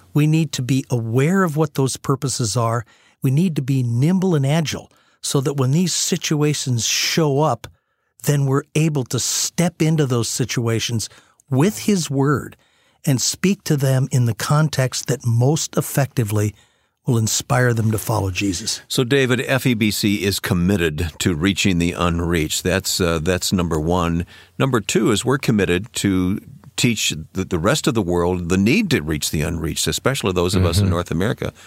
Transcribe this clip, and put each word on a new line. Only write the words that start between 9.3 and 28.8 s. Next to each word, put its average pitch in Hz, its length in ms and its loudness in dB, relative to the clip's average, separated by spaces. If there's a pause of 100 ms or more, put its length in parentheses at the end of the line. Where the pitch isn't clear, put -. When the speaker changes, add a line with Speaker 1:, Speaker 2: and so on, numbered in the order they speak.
Speaker 1:
into 156 240 2
those 120 240 0
situations 117 800 -2 (400)
with 160 300 2
his 190 300 0
word 135 460 0 (500)
and 139 160 2
speak - 420 0
to 151 140 0
them 135 340 2
in 123 140 2
the 113 100 0
context 147 720 0
that - 180 -4
most 123 520 0
effectively 107 760 -2 (520)
will 123 120 2
inspire 123 560 2
them 110 160 0
to 107 80 0
follow 101 320 -2
Jesus. 92 600 -4
Speaker 2:
So, 139 160 0
David, 127 420 2
F 135 180 0
E 127 100 4
B 107 160 2
C 101 340 0
is 98 160 0
committed 87 800 0
to 92 160 0
reaching 90 420 0
the 85 160 0
unreached. 85 680 0
That's, 95 360 -2
uh, 85 200 2
that's 90 340 -2
number 85 260 0
one. 85 460 0 (340)
Number 127 220 0
two 180 300 0
is 98 120 0
we're 127 140 0
committed 98 560 0
to 95 480 0 (340)
teach - 380 0 (180)
the, 95 140 -4
the 87 140 -4
rest 113 280 0
of 143 60 0
the 113 80 2
world 87 480 0
the 92 80 4
need 156 340 2